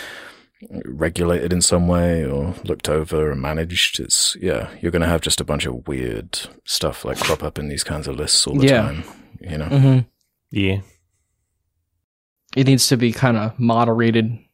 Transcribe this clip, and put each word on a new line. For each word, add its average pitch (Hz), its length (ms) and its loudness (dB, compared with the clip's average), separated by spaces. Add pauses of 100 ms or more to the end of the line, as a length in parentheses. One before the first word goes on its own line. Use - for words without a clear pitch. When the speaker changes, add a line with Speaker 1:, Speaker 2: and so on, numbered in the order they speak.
(840)
Speaker 1:
regulated 85 680 -2
in 87 100 2
some 87 260 2
way 87 380 2
or 71 280 -4 (100)
looked - 240 -4
over 78 440 0
and 67 100 -4
managed, 80 580 -2
it's, - 400 -2
yeah, 65 300 -2 (120)
you're 85 100 0
gonna 82 160 2
have 82 140 2
just - 200 -2
a 69 40 -4
bunch 73 200 -2
of 62 220 -8
weird 62 520 -6 (240)
stuff, - 400 -4
like, 64 160 -6
crop - 240 -2
up 76 160 -6
in 73 80 -6
these 73 160 -6
kinds 76 240 -6
of 131 80 -6
lists - 320 0
all 143 100 -2
the 135 100 6
Speaker 2:
Yeah. 123 160 6
Speaker 1:
time, 71 200 -4 (380)
you 78 160 -8
know? 76 100 -4
Speaker 2:
Mm-hmm. 135 320 6 (520)
Speaker 3:
Yeah. 98 260 0 (1800)
Speaker 2:
It 131 120 4
needs 135 200 4
to 135 100 4
be 117 140 2
kinda 113 460 0
moderated. 117 800 2 (160)